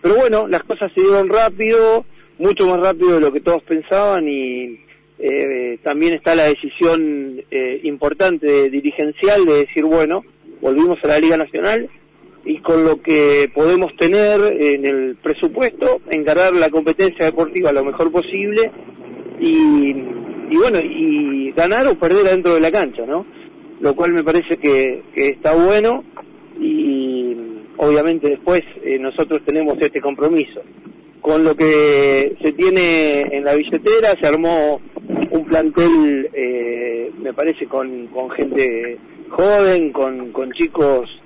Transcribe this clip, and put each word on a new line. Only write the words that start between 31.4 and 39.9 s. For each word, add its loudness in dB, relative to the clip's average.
lo 2
que 2
se 0
tiene 2
en -6
la 2
billetera, 2
se 0
armó 0
un -2
plantel, 2
eh, -6
me -10
parece, -4
con, -8
con -10
gente -4
joven, 2